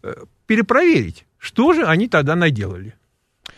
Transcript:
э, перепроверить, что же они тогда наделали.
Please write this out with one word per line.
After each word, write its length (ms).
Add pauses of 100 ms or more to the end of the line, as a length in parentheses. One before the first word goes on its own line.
э, 140 (320)
перепроверить, 800 (140)
что 340
же 120
они 220
тогда 280
наделали. 580 (640)